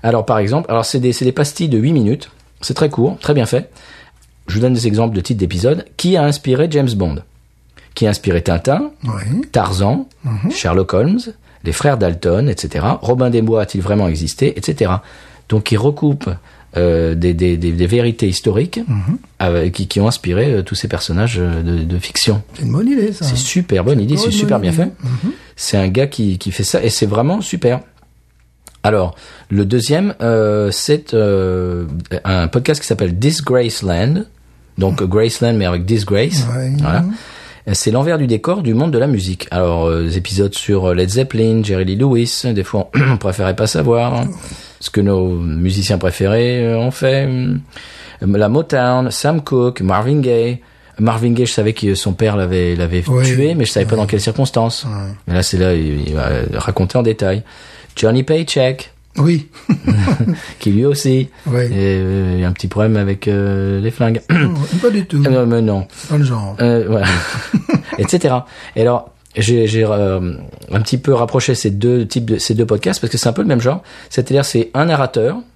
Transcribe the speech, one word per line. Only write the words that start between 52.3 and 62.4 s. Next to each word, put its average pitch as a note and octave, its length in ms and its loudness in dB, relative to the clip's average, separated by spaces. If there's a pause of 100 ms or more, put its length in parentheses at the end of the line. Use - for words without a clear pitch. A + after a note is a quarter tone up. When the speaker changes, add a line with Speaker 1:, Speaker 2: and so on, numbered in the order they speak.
Speaker 1:
l'avait, F2+ 400 0
l'avait F2 320 0
Speaker 2:
Oui. B2+ 160 2
Speaker 1:
tué, C3 320 2
mais C3+ 80 2
je - 80 -4
savais B2 140 2
pas G#2+ 60 0
Speaker 2:
Ouais. A2 100 2
Speaker 1:
dans G#2 40 0
quelles G2+ 140 0
circonstances. A#2 640 -2
Speaker 2:
Ouais. A#2+ 60 -6 (360)
Speaker 1:
Mais E2+ 80 -2
là, F2+ 80 2
c'est - 160 -2
là, F2+ 160 2
il, D2 340 -2
il D2+ 60 -4
va C#2 140 -2 (300)
raconter - 400 -2
en B2 40 2
détail. G#2+ 400 0 (540)
Johnny C3 260 2
Paycheck. C#3 720 0 (260)
Speaker 2:
Oui. D#3 300 2 (200)
<laughs> G#3+ 80 4 (440)
Speaker 1:
<laughs> - 380 -4
Qui G#2 140 -2
lui A2 120 2
aussi. C3 440 2 (180)
Speaker 2:
Oui. B2 160 0
Speaker 1:
Et, A#2+ 100 -2
euh, F#2+ 600 0
il F2+ 60 0